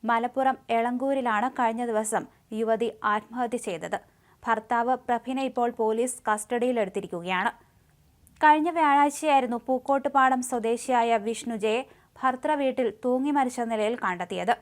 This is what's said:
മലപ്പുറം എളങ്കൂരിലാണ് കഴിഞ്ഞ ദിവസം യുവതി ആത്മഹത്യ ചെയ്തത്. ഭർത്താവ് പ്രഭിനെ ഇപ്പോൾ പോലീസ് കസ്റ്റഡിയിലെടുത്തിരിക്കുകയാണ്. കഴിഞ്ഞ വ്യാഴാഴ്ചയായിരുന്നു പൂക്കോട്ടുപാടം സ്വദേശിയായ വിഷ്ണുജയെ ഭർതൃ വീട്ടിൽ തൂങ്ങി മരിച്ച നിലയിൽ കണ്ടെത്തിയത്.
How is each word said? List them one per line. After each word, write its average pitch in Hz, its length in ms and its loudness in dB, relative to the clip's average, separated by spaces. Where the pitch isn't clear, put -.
മലപ്പുറം 247 480 0
എളങ്കൂരിലാണ് 247 680 0
കഴിഞ്ഞ 233 320 0
ദിവസം 214 320 0
യുവതി 226 300 0
ആത്മഹത്യ 233 540 -4
ചെയ്തത്. 170 300 -6
ഭർത്താവ് 233 480 0
പ്രഭിനെ 254 420 -2
ഇപ്പോൾ 240 200 0
പോലീസ് 226 380 0
കസ്റ്റഡിയിലെടുത്തിരിക്കുകയാണ്. 202 1200 -2
കഴിഞ്ഞ 302 340 6
വ്യാഴാഴ്ചയായിരുന്നു 285 800 4
പൂക്കോട്ടുപാടം 269 840 2
സ്വദേശിയായ 233 680 0
വിഷ്ണുജയെ 226 520 -2
ഭർതൃ 262 320 0
വീട്ടിൽ 262 260 0
തൂങ്ങി 254 340 0
മരിച്ച 254 220 0
നിലയിൽ 220 320 0
കണ്ടെത്തിയത്. 180 580 -2